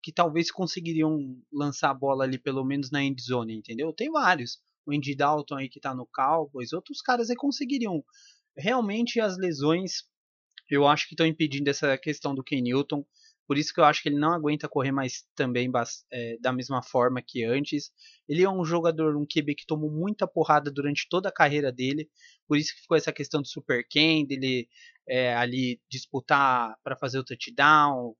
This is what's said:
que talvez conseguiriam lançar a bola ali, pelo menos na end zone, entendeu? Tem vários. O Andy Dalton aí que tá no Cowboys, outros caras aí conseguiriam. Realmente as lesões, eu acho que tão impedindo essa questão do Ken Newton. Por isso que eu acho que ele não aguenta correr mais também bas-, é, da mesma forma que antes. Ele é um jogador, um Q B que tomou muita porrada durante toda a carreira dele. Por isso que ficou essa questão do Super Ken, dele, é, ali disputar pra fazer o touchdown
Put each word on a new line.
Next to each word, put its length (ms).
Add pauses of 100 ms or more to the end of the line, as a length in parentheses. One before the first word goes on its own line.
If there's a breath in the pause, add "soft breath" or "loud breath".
que 100
talvez 380
conseguiriam 840 (160)
lançar 380
a 60
bola 300
ali, 120
pelo 260
menos 280
na 100
end 180
zone, 380
entendeu? 340
Tem 200
vários. 480 (260)
O 80
Andy 220
Dalton 400
aí 120
que 120
tá 160
no 180
Cowboys, 600
outros 280
caras 300
aí 40
conseguiriam. 680 (520 soft breath)
Realmente 640
as 180
lesões, 680 (680)
eu 180
acho 200
que 80
tão 100
impedindo 440
essa 280
questão 380
do 80
Ken 180
Newton. 420 (440 soft breath)
Por 100
isso 160
que 60
eu 60
acho 180
que 60
ele 100
não 140
aguenta 360
correr 220
mais 320 (120)
também 360
bas-, 400
é, 280
da 140
mesma 300
forma 420
que 180
antes. 480 (360 soft breath)
Ele 160
é 60
um 140
jogador, 520
um 100
Q 160
B 140
que 100
tomou 240
muita 380
porrada 420
durante 400
toda 200
a 40
carreira 380
dele. 360 (400 soft breath)
Por 100
isso 180
que 60
ficou 140
essa 160
questão 300
do 60
Super 420
Ken, 360
dele, 420 (400 loud breath)
é, 280
ali 440 (100)
disputar 960
pra 120
fazer 220
o 60
touchdown 960